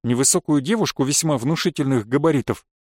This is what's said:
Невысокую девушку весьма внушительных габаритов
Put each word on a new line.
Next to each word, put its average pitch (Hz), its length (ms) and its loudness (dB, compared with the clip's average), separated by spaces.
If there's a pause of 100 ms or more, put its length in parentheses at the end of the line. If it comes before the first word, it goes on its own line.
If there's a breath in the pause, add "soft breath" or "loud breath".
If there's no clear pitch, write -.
Невысокую 135 580 2
девушку 175 420 -2
весьма 147 340 0
внушительных 135 720 0
габаритов 139 580 0 (160)